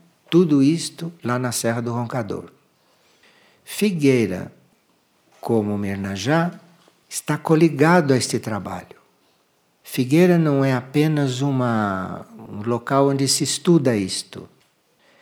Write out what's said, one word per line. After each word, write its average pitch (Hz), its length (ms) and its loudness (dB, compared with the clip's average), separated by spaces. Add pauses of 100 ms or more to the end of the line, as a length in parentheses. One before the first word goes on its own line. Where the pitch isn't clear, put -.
(300)
tudo 156 340 4
isto 165 500 -2 (120)
lá 123 140 -2
na 127 140 -4
Serra 117 280 -2
do 117 120 -4
Roncador. 117 580 -6 (1120)
Figueira, 131 880 0 (880)
como 104 380 -2
Mirnajá, 98 800 -4 (500)
está - 300 -6
coligado 156 720 4
a 131 40 4
este 117 220 -2
trabalho. 95 580 -10 (840)
Figueira 165 540 2
não 147 280 2
é 135 100 2
apenas 139 640 0
uma, 107 840 -2 (220)
um 104 140 -12
local 120 460 0
onde 139 200 0
se - 160 -2
estuda 135 520 2
isto. - 520 -6 (720)